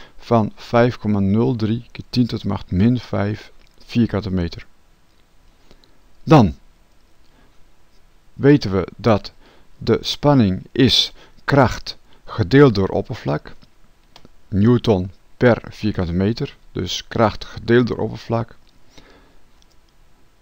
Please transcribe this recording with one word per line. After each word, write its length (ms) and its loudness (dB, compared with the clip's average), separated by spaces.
van 380 -2
vijf 420 0
komma 220 -2
nul 380 0
drie 360 -4
keer 180 -16
tien 160 0
tot 160 -8
de 60 -8
macht 220 -8
min 280 2
vijf 540 -6
vierkante 460 -2
meter. 360 -6
Dan 320 6
weten 400 2
we 140 -2
dat 360 0
de 220 0
spanning 640 0
is 400 2
kracht 520 0
gedeeld 500 4
door 140 0
oppervlak, 680 -6
newton 640 2
per 320 2
vierkante 440 -4
meter, 440 -4
dus 360 -8
kracht 360 -2
gedeeld 420 0
door 120 -6
oppervlak. 580 -6